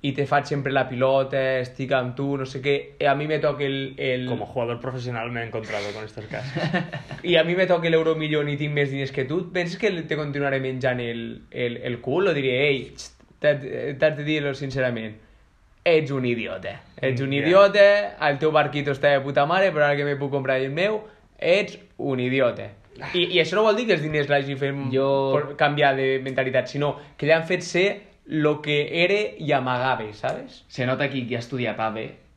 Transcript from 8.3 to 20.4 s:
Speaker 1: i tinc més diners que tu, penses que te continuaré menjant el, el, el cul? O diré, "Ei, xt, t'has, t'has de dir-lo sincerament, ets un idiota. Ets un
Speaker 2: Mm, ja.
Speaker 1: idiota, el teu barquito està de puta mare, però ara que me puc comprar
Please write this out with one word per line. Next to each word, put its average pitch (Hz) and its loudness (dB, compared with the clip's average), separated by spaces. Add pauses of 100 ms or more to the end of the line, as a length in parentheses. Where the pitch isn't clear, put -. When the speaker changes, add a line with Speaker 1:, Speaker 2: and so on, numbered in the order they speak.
Speaker 1:
i 139 -4
tinc 147 -4
més 139 0
diners 135 -4
que 135 -4
tu, 160 -2 (100)
penses 175 -4
que 214 2 (160)
te 156 -2
continuaré 143 -2
menjant 127 -2
el, 117 -8
el, 120 -4
el 123 -4
cul? 180 2
O 165 2
diré, 131 0 (140)
"Ei, 135 2 (100)
xt, - -18 (240)
t'has, 147 2 (320)
t'has 156 2
de - -6
dir-lo 147 -2
sincerament, 123 -2 (680)
ets 156 4
un 127 0
idiota. 98 -2 (240)
Ets 131 0
un 135 -2
Speaker 2:
Mm, 139 0
ja. - 0
Speaker 1:
idiota, 196 8 (400)
el 139 0
teu 156 2
barquito 147 2
està 143 4
de 131 2
puta 143 2
mare, 190 4
però 151 4
ara 143 2
que 143 -2
me 143 0
puc 139 -4
comprar 131 0